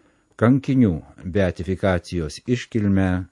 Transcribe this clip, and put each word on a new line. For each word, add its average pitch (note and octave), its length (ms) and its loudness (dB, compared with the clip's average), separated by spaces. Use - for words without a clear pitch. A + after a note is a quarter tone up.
kankinių B2+ 600 2
beatifikacijos F2 1120 -2
iškilmę F#2+ 880 0